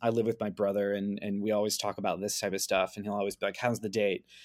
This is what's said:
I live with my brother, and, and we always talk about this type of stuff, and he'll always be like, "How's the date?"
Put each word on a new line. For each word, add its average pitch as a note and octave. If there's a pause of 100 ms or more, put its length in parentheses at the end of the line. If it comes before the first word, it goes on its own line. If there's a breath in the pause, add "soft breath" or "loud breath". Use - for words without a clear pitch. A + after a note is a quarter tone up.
I A#2
live A2+
with A2+
my G#2+
brother, G2+
and, G2+
and G2+
we G#2+
always G#2
talk G2+
about F#2
this G2+
type G2+
of G2
stuff, F#2+
and G#2
he'll G2+
always G2+
be -
like, G2
"How's A#2+
the G#2+
date?" G2+ (200 soft breath)